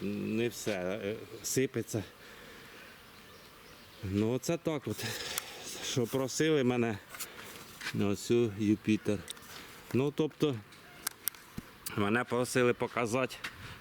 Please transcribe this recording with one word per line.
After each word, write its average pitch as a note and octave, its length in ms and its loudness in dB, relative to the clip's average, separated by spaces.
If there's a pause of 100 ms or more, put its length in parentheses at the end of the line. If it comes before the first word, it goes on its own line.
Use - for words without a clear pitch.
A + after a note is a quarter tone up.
не G#2 460 0
все, G2 560 -2
е, G#2+ 120 -2 (260)
сипеться. A#2+ 640 0 (2000)
Ну, G#2 280 2
оце E3 240 0
так D#3 300 -2
от, G#2+ 180 -4 (800)
що A#2+ 220 0
просили C3+ 580 2
мене, A#2+ 340 2 (1000)
ось G2+ 300 0
о A#2+ 280 6
Юпітер. G#2 600 4 (760)
Ну, C#3 240 4
тобто, D3+ 400 2 (1400)
мене A2 280 4
просили B2 480 4
показати, A#2+ 640 0 (440)